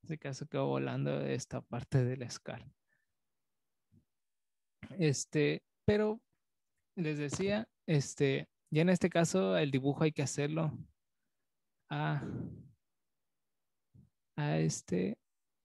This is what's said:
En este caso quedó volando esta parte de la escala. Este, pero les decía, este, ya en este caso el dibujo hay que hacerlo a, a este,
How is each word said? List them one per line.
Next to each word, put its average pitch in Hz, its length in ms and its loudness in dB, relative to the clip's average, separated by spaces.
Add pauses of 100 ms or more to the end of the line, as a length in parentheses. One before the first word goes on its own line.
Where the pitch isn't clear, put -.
En - 40 -20
este 156 120 -8
caso 143 300 -8
quedó 139 180 -2
volando 135 540 0
esta 131 400 -4
parte - 420 -2
de 127 140 0
la 135 80 -8
escala. - 440 -12 (2250)
Este, 151 640 2 (220)
pero 214 360 2 (760)
les 156 220 -2
decía, 196 500 -2 (180)
este, 143 600 2 (240)
ya 151 100 4
en 175 60 6
este 185 200 4
caso 185 480 2
el 156 140 2
dibujo 139 320 0
hay 156 80 4
que 143 140 -2
hacerlo 147 520 -2 (1120)
a, 151 320 -2 (2250)
a 151 240 0
este, 185 580 -2 (480)